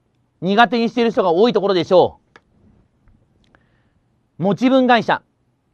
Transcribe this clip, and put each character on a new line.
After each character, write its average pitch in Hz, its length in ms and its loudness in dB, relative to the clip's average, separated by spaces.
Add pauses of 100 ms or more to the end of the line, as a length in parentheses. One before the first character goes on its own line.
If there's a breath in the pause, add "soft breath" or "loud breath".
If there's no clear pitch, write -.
(400)
苦 202 280 0
手 247 100 -4
に 226 100 -2
し - 60 -10
て 247 60 -2
い 233 40 2
る 233 60 0
人 226 120 -2
が 185 100 0
多 196 160 2
い 240 40 -2
と 202 80 -2
こ 190 80 -4
ろ 196 60 0
で 170 100 -2
し - 80 -4
ょ 156 280 2 (2250)
う。 226 40 -6
持 196 120 -2
ち 254 160 0
分 262 160 2
会 240 160 2
社、 156 200 -4 (520)